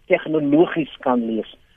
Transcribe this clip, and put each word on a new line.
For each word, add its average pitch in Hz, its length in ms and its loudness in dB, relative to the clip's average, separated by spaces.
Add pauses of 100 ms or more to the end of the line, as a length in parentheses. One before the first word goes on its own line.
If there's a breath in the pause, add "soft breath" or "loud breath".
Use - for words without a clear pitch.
tegnologies 156 920 0
kan 123 260 0
lees. 110 300 -6 (200)